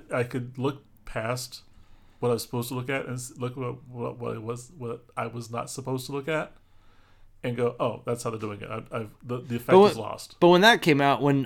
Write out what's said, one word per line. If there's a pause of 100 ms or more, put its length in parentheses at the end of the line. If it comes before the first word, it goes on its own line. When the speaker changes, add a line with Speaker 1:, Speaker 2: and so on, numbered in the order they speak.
(200)
Speaker 1:
I
could
look (220)
past (580)
what
I
was
supposed
to
look
at
and
s-,
look
what,
what,
what
it
was,
what (120)
I
was
not
supposed
to
look
at, (880)
and
go,
"Oh,
that's
how
they're
doing
it."
I, (200)
I've, (140)
the,
the
effect
Speaker 2:
But
Speaker 1:
is
Speaker 2:
when,
Speaker 1:
lost.
Speaker 2:
but
when
that
came
out,
when